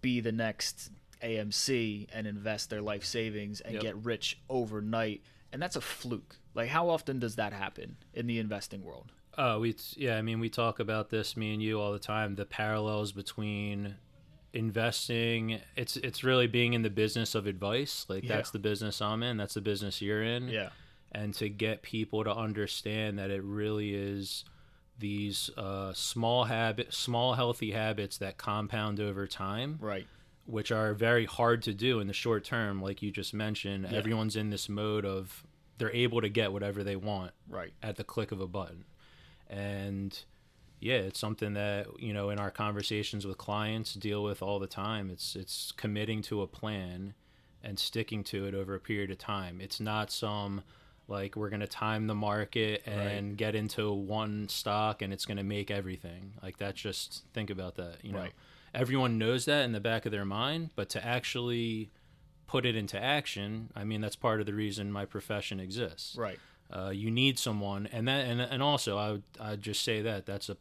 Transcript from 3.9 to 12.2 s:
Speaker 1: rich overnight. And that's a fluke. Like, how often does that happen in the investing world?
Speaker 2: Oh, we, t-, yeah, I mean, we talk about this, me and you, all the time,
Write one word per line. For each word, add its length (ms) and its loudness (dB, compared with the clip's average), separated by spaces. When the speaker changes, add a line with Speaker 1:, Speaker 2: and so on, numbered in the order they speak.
Speaker 1:
rich 360 0
overnight. 720 0
And 80 -4
that's 140 -4
a 60 -2
fluke. 560 -6
Like, 140 0
how 200 4
often 300 2
does 160 0
that 180 0
happen 440 -6
in 100 -2
the 140 2
investing 440 -4
world? 280 -14
Speaker 2:
Oh, 220 4
we, 140 2
t-, 320 -8
yeah, 120 2
I 60 0
mean, 160 0
we 100 0
talk 300 2
about 320 0
this, 260 0
me 160 0
and 80 0
you, 180 2
all 140 2
the 60 -2
time, 360 0